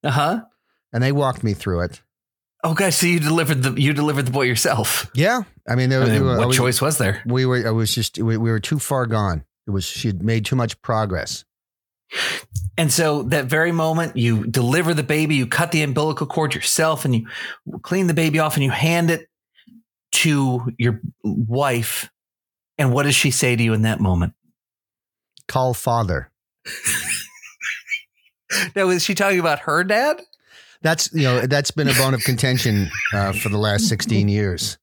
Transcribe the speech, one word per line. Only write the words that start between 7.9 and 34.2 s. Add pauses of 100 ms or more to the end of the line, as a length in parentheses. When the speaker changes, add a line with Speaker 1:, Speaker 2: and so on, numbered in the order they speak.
Speaker 2:
just,
we,
we
were
too
far
gone. (220)
It
was,
she
had
made
too
much
progress. (1300)
Speaker 1:
And
so
that
very
moment,
you
deliver
the
baby,
you
cut
the
umbilical
cord
yourself,
and
you (560)
clean
the
baby
off,
and
you
hand
it (840)
to
your (240)
wife. (680)
And
what
does
she
say
to
you
in
that
moment? (1120)
Speaker 2:
"Call
father." (360)
Speaker 1:
<laughs> (2000)
Now,
is
she
talking
about
her
dad? (640)
Speaker 2:
That's,
you
know,
that's
been
a
bone
of
contention, (240)
uh,
for
the
last
sixteen